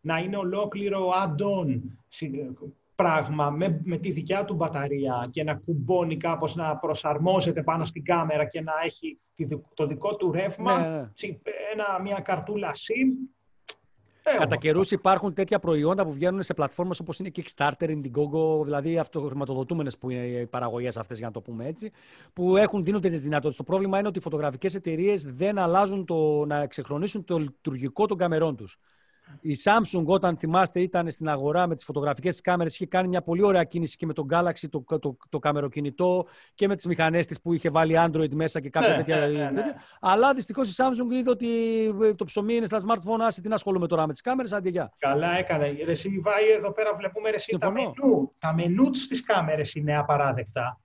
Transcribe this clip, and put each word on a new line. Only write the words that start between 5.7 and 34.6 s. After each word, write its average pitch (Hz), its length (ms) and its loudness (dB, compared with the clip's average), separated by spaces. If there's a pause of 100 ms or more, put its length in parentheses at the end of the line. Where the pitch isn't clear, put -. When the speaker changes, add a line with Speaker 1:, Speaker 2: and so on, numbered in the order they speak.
Speaker 1:
κάπως, 160 380 -2
να 156 220 -2
προσαρμόζεται 160 880 0
πάνω 165 200 0
στην 156 200 -8
κάμερα 156 420 2
και 156 160 -8
να 160 120 -4 (120)
έχει 160 340 -8 (160)
τη 160 100 -4
δι-, 143 180 -6 (100)
το 156 120 0
δικό 196 300 -4
του 185 160 0
ρεύμα, - 480 0
Speaker 2:
Ναι, 160 180 -2
ναι. 123 160 -8
Speaker 1:
τσι-, - 280 -10 (320)
ένα, 208 280 -2
μια 196 180 -4
καρτούλα 190 520 -4
sim. 262 580 0 (960)
Ε, 156 80 2
Speaker 2:
Κατά 233 120 4
Speaker 1:
εγώ 151 120 2
Speaker 2:
καιρούς 156 360 2
υπάρχουν 190 420 2
τέτοια 196 260 0
προϊόντα 165 440 2
που 160 80 -2
βγαίνουν 175 300 0
σε 175 120 -4
πλατφόρμες 175 460 -2
όπως 160 200 -10
είναι 190 160 -8
Kickstarter, 151 540 -2
Indiegogo, 151 720 0
δηλαδή 147 340 -2
αυτοχρηματοδοτούμενες 139 1000 -4
που 127 120 -8
είναι 123 160 -4
οι 123 200 -4
παραγωγές 120 520 -4
αυτές, 113 200 -10
για 117 100 -8
να 107 60 -8
το 110 80 -10
πούμε 117 240 -10
έτσι, 170 260 -10 (420)
που 180 240 4
έχουν, 208 260 4
δίνονται 190 260 2
τις 165 120 -2
δυνατότητες. 147 360 0
Το - 60 -10
πρόβλημα 190 360 0
είναι 208 80 0
ότι 190 120 -4
οι - 20 -6
φωτογραφικές 156 540 -2
εταιρείες 175 480 0
δεν 151 340 -2
αλλάζουν 190 480 2
το, 151 400 2
να 147 160 0
εξεχρονίσουν 151 640 -4
το 175 120 -2
λειτουργικό 135 680 -2
των 208 120 -2
καμερών 160 380 2
τους. 104 220 -16 (640)
Η 151 220 -2
Samsung, 196 420 4
όταν 180 320 4
θυμάστε, 175 440 2
ήταν 175 300 0
στην 156 180 -4
αγορά 151 380 2
με 165 80 -2
τις - 100 -16
φωτογραφικές 143 460 -2
της 170 100 -8
κάμερες, 170 340 0
είχε 185 100 -6
κάνει 185 220 0
μια 180 140 0
πολύ 170 220 0
ωραία 190 200 6
κίνηση 165 340 -4
και - 80 -6
με 156 80 -4
τον 151 180 -4
Galaxy, 170 380 0